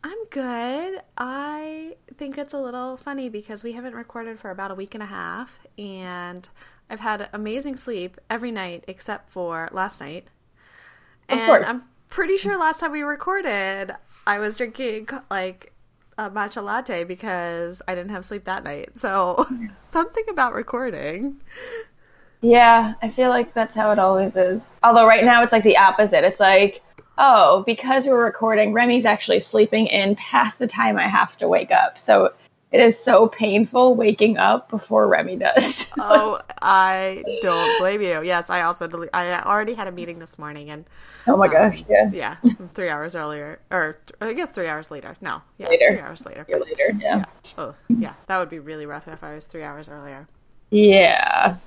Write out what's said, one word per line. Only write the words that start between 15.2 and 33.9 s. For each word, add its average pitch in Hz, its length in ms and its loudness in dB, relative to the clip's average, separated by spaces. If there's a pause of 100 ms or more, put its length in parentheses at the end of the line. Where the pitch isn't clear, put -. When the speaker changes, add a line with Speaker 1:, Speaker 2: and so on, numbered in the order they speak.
Speaker 1:
like, 185 440 -10 (440)
a 208 140 -10
matcha 208 320 -8
latte 208 400 -6
because 175 840 -8
I 185 80 -6
didn't 180 160 -12
have 185 120 -12
sleep 202 200 -14
that 190 180 -8
night. 143 280 -14 (100)
So, 196 440 0 (220)
<laughs> - 220 -20
something 339 420 -4
about 285 220 -2
recording. 233 880 -8 (1000)
Speaker 2:
Yeah, 233 600 6
I 220 80 -6
feel 254 200 0
like 247 240 -2
that's 226 200 -4
how 214 160 0
it 208 80 2
always 190 380 2
is. 185 240 0 (240)
Although 226 240 8
right 226 160 6
now 240 180 6
it's, 240 100 0
like, 220 120 2
the 208 140 6
opposite. 190 440 4
It's 190 160 2
like, 196 420 4 (380)
"Oh, 196 480 6
because 254 400 0
we're 247 160 4
recording, 220 520 0
Remy's 240 320 2
actually 208 340 0
sleeping 214 480 2
in 202 280 0
past - 440 -2
the 247 80 -2
time 220 300 -2
I 175 100 0
have - 300 0
to 170 100 -4
wake - 240 2
up." - 260 2
So - 360 4 (380)
it 247 80 6
is 226 220 4
so 220 260 6
painful 226 680 2